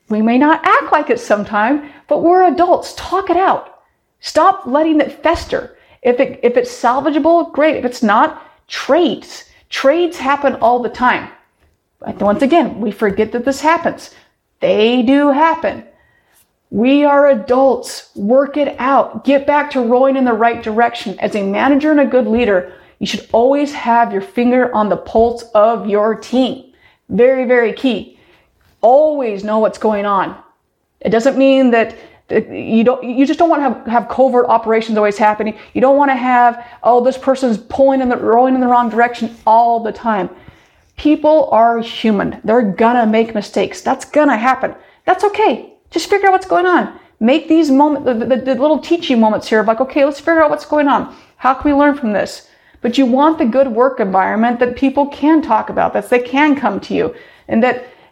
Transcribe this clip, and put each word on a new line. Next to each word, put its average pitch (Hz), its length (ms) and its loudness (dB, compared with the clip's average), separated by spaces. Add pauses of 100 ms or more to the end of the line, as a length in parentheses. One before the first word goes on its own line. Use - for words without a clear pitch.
We 214 120 -2
may 233 160 2
not 302 280 2
act 440 260 0
like 302 180 0
it 240 100 -2
sometime, 214 720 -2 (160)
but 294 160 0
we're 359 200 4
adults. 320 520 0
Talk 381 340 -6
it 339 80 0
out. 349 440 -2 (400)
Stop 381 440 0
letting 302 360 0
it - 220 -8
fester. - 520 -4 (260)
If 247 180 0
it, 247 220 -2
if 240 160 0
it's 247 140 0
salvageable, 302 800 0
great. 294 240 0
If 262 100 -4
it's 247 160 -10
not, 226 400 0 (260)
trades. - 800 -4 (240)
Trades 330 480 0
happen 277 440 -2
all 240 180 2
the 220 100 -6
time. 226 400 -2 (720)
But - 220 -12
once 202 200 0
again, 269 380 0
we 214 120 -4
forget 214 420 -4
that 240 120 -6
this 269 160 -4
happens. 330 500 -2 (500)
They 214 420 2
do 285 260 2
happen. 285 540 -2 (880)
We 262 320 2
are 285 240 4
adults. 254 880 0
Work 262 400 0
it 285 240 -2
out. 240 460 0
Get 277 220 2
back 294 240 0
to 262 100 -2
rowing 247 340 2
in 262 100 0
the 240 80 2
right 233 300 0
direction. 226 560 -2
As 202 160 -4
a 202 80 -4
manager 269 480 0
and 302 80 4
a 277 60 2
good 247 220 0
leader, 214 460 0 (260)
you 196 80 -6
should - 240 -10
always 277 420 0
have 233 400 0
your 196 80 -4
finger 240 520 0
on 214 160 0
the 175 80 0
pulse 233 460 -2 (100)
of 214 340 2
your 208 280 0
team. - 560 -4 (380)
Very, 254 360 2
very 233 280 0
key. 214 460 -4 (640)
Always 254 600 2
know 214 160 -2
what's 208 180 0
going 208 280 -2
on. 190 320 -2 (640)
It - 80 -4
doesn't 226 280 0
mean 269 340 4
that, 226 240 0 (320)
that 220 220 -2
you - 360 -2
don't, 254 180 0
you 247 220 0
just 302 140 -2
don't 339 100 4
wanna 294 140 0
have, 247 240 -4
have 233 200 -2
covert 240 400 2
operations 226 500 0
always 208 200 0
happening. 214 400 0 (160)
You 202 80 -4
don't 277 160 4
wanna 277 180 2
have, 240 480 0 (200)
"Oh, 247 200 4
this 262 140 0
person's 247 400 -2
pulling 269 420 0
in 254 80 -2
the, 247 80 0
rowing 247 400 2
in 254 60 0
the 254 60 0
wrong 240 220 2
direction 233 460 -2 (100)
all 233 360 2
the 214 100 -6
time." 208 380 -4 (680)
People 302 560 2
are 233 280 4
human. 214 680 -4
They're 233 160 2
gonna 226 440 0
make 226 280 0
mistakes. - 480 -6
That's 262 240 -6
gonna 285 320 0
happen. 247 380 -2 (300)
That's 370 200 0
okay. 403 480 -2 (180)
Just - 180 -6
figure 403 180 0
out 381 40 6
what's 381 160 0
going 349 180 0
on. 320 320 0 (220)
Make 269 280 0
these 320 220 2
moment-, 277 360 2
the, 254 80 0
the, 233 280 -2
the 262 140 -2
little 302 240 2
teaching 311 400 -2
moments 214 280 2
here 220 120 2
of 208 80 0
like, 226 140 0
"Okay, 269 240 0
let's 285 140 -4
figure 330 220 0
out 294 80 4
what's 294 160 -6
going 294 220 0
on. 233 280 -2 (220)
How 254 160 0
can 285 180 -2
we 277 60 2
learn 285 180 2
from 226 180 -4
this?" - 340 -6 (340)
But 233 160 -4
you 269 80 4
want 285 320 2
the 320 80 0
good 254 220 2
work 247 320 0
environment 208 600 -2
that 247 180 -2
people 277 300 0
can 294 340 2
talk 214 280 -2
about, - 240 -2
that 202 160 -6
they 247 100 2
can 269 360 0
come 202 260 -4
to - 120 -10
you, 170 220 -4 (320)
and 220 160 0
that 247 240 -2 (240)